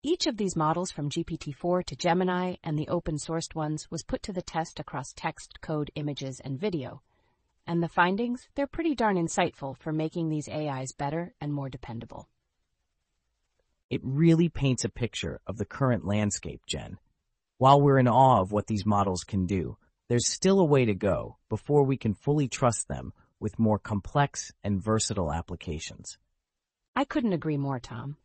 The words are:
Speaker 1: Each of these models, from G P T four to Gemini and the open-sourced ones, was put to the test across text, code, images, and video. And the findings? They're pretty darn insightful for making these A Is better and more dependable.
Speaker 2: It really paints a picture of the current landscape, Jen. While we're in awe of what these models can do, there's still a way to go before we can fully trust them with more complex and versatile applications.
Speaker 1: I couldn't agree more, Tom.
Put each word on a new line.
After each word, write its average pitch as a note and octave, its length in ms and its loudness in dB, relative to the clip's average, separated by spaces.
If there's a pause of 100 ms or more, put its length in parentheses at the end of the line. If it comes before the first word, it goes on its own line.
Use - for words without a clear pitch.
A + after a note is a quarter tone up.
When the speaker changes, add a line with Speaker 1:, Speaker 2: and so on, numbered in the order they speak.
Speaker 1:
Each E4+ 240 0
of A#3+ 100 -2
these G3 180 0
models, D#3+ 360 2
from D3 180 -4
G E3 140 -2
P E3 140 -6
T - 140 -8
four F3 300 0
to - 140 -10
Gemini F3+ 680 0
and D#3 140 -2
the D#3 100 -2
open-sourced E3 680 -4
ones, D#3 340 -6
was E3 140 -8
put - 200 -6
to - 80 -10
the F3+ 120 -6
test - 360 -6
across C#3 340 -10
text, - 460 -10
code, D3+ 360 -4
images, C#3 440 -6
and C3 200 -8
video. E3 420 -6 (640)
And E3+ 160 0
the E3+ 80 0
findings? G3+ 680 0
They're C#4 120 0
pretty E4 260 -2
darn G#3+ 240 2
insightful E3 580 -2
for - 160 -6
making D#3+ 380 -2
these D3+ 180 -4
A D3+ 220 -4 (100)
Is C3 120 -8
better D#3+ 500 -4
and D3 100 -4
more C#3 180 -4
dependable. A#2 600 -12 (1600)
Speaker 2:
It - 140 -4
really E3 440 4
paints C3+ 380 0
a - 40 0
picture - 580 -6
of G2+ 100 -8
the G#2 80 -4
current B2 400 0
landscape, G2+ 640 -2
Jen. - 320 -8 (580)
While C#3 240 8
we're C#3 160 6
in B2+ 100 6
awe B2+ 320 6
of F#2+ 120 0
what G#2 160 0
these G#2+ 180 0
models G2 380 2
can F#2 240 -2
do, E2 300 -2 (300)
there's A#2+ 220 2
still G3 300 4
a F3+ 60 6
way C#3 200 6
to G#2 80 2
go F#2 440 -2 (120)
before C#3+ 340 4
we C3+ 140 2
can G#2+ 160 0
fully D3 340 0
trust - 400 0
them - 260 -8 (260)
with - 180 -4
more G#2+ 220 4
complex - 720 -2 (120)
and G2 180 0
versatile G#2 520 0
applications. - 840 -10 (760)
Speaker 1:
I C4 80 0
couldn't A#3+ 300 0
agree D3+ 240 0
more, C#3 220 -2
Tom. B2+ 440 -10